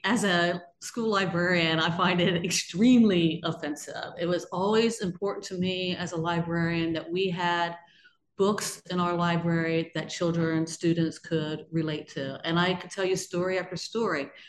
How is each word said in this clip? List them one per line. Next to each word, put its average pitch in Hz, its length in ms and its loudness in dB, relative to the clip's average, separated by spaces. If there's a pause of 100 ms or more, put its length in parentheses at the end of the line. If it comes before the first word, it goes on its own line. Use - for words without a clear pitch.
as 202 200 2
a 175 380 2 (180)
school 226 280 -4
librarian, 175 720 2
I 170 100 2
find 180 300 2
it 170 240 2
extremely 180 1000 4
offensive. - 800 -6
It 165 60 0
was 175 260 0
always 220 480 2
important 196 460 -4
to 190 80 -8
me 180 420 -2
as 175 160 -6
a 170 60 -4
librarian 165 760 0
that 160 180 -6
we 185 200 0
had 175 460 0 (600)
books - 540 0
in 180 100 0
our 175 140 2
library 165 800 0
that 156 160 -6
children, 165 560 0
students 165 520 0
could 156 540 -4
relate 156 360 -2
to. 135 360 -8
And 165 140 2
I 185 160 2
could - 160 -10
tell 190 160 -2
you 185 100 2
story 185 420 -2
after 180 160 -6
story 170 540 -4 (200)